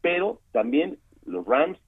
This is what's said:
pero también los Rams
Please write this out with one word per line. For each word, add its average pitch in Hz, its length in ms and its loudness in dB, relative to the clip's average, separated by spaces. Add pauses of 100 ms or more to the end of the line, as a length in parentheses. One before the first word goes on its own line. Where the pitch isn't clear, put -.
pero 180 400 -2 (100)
también 120 460 0 (260)
los 90 220 -8
Rams 190 320 2 (100)